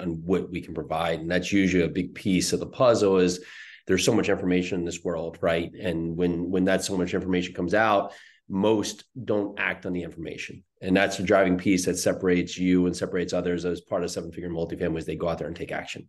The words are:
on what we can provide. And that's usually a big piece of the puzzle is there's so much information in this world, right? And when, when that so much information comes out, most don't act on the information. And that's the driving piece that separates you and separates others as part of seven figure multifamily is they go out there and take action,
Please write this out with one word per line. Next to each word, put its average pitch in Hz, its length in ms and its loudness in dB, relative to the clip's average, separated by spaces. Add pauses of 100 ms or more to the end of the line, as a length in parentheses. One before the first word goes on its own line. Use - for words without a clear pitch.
on 82 240 -4
what 87 260 0
we 87 100 -6
can 80 140 -12
provide. 80 460 -2
And 82 100 -6
that's 90 220 0
usually 92 320 4
a 80 40 2
big 87 240 -4
piece 90 400 0
of 92 60 2
the 82 80 -6
puzzle 101 520 4
is 90 260 2 (420)
there's 92 180 2
so 120 100 4
much 101 160 2
information 92 500 0
in 85 40 -2
this 85 200 -6
world, 82 380 -4
right? 85 280 0 (100)
And 82 360 -2
when, 87 340 0
when 92 140 2
that 95 180 2
so 98 140 -4
much 90 180 -2
information 90 400 -2
comes 90 200 -2
out, 104 380 4 (360)
most 104 560 0 (200)
don't 101 360 -2
act 92 260 -4
on 90 60 -4
the 87 100 -4
information. - 640 -12 (180)
And 95 120 -2
that's 98 220 2
the 101 60 -4
driving 92 340 6
piece 90 300 2
that 87 100 0
separates 90 640 0
you 90 260 4
and 87 100 0
separates 90 380 -4
others 87 320 -2
as 85 160 -4
part 87 240 -4
of 87 60 -4
seven 85 200 -8
figure 85 200 -10
multifamily 82 480 -4
is 78 80 -8
they 80 100 -6
go 85 140 -2
out 82 80 -4
there 78 80 -6
and 80 100 -8
take 82 160 -10
action, - 360 -10